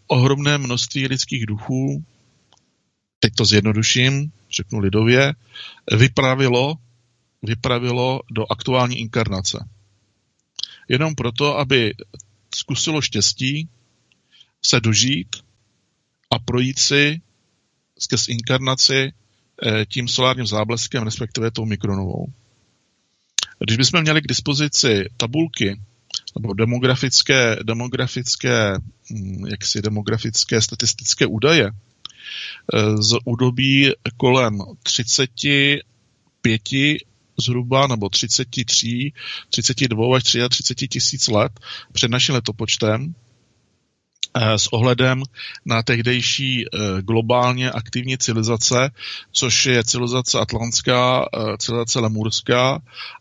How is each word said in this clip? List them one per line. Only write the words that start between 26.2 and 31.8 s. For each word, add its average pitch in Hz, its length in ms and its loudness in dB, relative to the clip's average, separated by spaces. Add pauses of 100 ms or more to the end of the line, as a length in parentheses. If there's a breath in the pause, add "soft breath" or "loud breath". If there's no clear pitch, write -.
nebo 107 180 -6
demografické, 123 1080 2
demografické, 120 1160 -2 (320)
hm, 95 360 -8
jaksi 104 360 -4
demografické 107 800 -2
statistické - 640 0
údaje, 113 440 4
eh, - 1300 -4